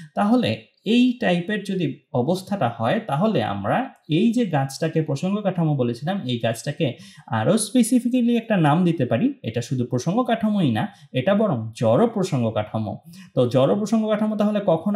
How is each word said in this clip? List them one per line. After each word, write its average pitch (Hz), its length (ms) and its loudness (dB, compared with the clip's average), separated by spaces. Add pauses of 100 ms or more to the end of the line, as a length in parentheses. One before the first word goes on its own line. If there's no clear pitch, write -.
(140)
তাহলে 208 360 2 (340)
এই 240 200 4 (160)
টাইপের 196 440 -2
যদি 180 220 -2 (260)
অবস্থাটা 165 560 -2
হয়, 120 320 -2 (100)
তাহলে 165 320 0
আমরা 104 360 -2 (300)
এই 202 240 2
যে 240 140 0
গাছটাকে 156 560 -2
প্রসঙ্গ 180 380 -2
কাঠামো 175 360 0
বলেছিলাম, 131 400 -2 (140)
এই 120 80 -2
গাছটাকে - 480 -2 (400)
আরও 120 320 2
স্পেসিফিক্যালি 240 800 2
একটা 226 200 -2
নাম 160 280 4
দিতে 165 200 2
পারি। 123 220 0 (160)
এটা 117 260 -6
শুধু 127 160 -2
প্রসঙ্গ 165 380 -2
কাঠামোই 214 480 0
না, 113 140 0 (280)
এটা 127 220 0
বরং 202 240 0 (220)
জড় 123 260 4
প্রসঙ্গ 165 440 0
কাঠামো। 107 420 -4 (420)
তো 139 60 0 (140)
জড় 135 200 4
প্রসঙ্গ 214 340 0
কাঠামো 214 280 0
তাহলে 208 300 0
কখন 170 280 0